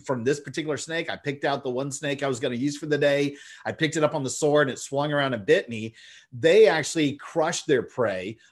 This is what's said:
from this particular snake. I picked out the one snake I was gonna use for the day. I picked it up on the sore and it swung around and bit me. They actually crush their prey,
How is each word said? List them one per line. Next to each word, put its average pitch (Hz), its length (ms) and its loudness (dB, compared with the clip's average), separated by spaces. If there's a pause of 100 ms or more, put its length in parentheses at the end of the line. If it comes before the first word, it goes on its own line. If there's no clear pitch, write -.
from 113 220 -4
this 139 160 0
particular 151 340 -6
snake. 160 340 -6
I 104 60 -6
picked 143 300 -6
out 139 180 -2
the 135 60 -4
one 131 200 -4
snake 139 320 -4
I 139 60 -2
was 123 140 -2
gonna 127 140 -2
use 143 220 -4
for - 80 -10
the 147 120 0
day. 143 400 2 (280)
I 113 60 -2
picked 156 240 -2
it 156 80 2
up 147 100 2
on 151 100 -4
the 127 60 -4
sore 151 320 2
and 139 80 2
it 113 80 -8
swung 143 360 -4
around 139 200 0
and 104 120 -6
bit 170 240 4
me. 113 260 -8 (380)
They 165 340 8
actually 156 460 0
crush 165 500 -2
their 127 200 2
prey, 101 540 -4 (140)